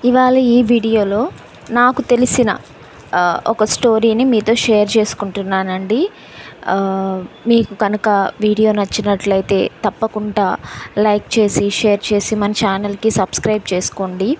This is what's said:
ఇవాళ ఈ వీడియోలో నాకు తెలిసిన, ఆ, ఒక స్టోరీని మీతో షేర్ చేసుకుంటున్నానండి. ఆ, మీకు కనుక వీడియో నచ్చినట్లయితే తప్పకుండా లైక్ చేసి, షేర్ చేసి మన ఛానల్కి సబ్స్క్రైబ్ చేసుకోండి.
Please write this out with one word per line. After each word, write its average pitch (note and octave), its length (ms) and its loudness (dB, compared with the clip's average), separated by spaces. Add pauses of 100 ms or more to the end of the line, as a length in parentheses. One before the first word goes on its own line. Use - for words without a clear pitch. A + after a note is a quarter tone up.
ఇవాళ B3+ 320 4 (120)
ఈ A#3+ 160 4
వీడియోలో G#3+ 560 2 (500)
నాకు A#3+ 320 2
తెలిసిన, A#3+ 480 2 (640)
ఆ, F3+ 80 2 (260)
ఒక A3+ 160 0
స్టోరీని A3 640 2
మీతో A3 300 2
షేర్ G#3+ 340 2
చేసుకుంటున్నానండి. F#3+ 1080 -2 (640)
ఆ, G3 120 0 (720)
మీకు A#3 280 2
కనుక G#3 320 -2 (340)
వీడియో G#3+ 300 2
నచ్చినట్లయితే G3 880 0 (220)
తప్పకుండా G#3+ 680 -2 (500)
లైక్ G#3 340 2
చేసి, G3+ 380 2
షేర్ G3+ 340 0
చేసి G#3 320 -2
మన G#3 240 -2
ఛానల్కి G3+ 520 -2
సబ్స్క్రైబ్ G#3 560 -2
చేసుకోండి. F#3 600 -4 (100)